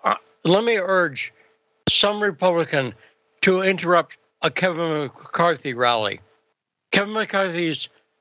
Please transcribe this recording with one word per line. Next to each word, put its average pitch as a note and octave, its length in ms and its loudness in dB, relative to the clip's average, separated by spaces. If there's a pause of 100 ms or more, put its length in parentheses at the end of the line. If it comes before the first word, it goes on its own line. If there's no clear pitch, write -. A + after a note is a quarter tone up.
uh, - 120 0 (280)
let F#3 200 4
me A#3 140 0
urge F3+ 540 -2 (580)
some G#3 340 2
Republican E3 720 0 (460)
to F#3+ 200 2
interrupt F3 560 0 (240)
a D#3+ 80 0
Kevin E3 540 -2
McCarthy D3 720 -2
rally. A#2 440 0 (720)
Kevin G3+ 220 -2
McCarthy's, F#3 760 -4 (320)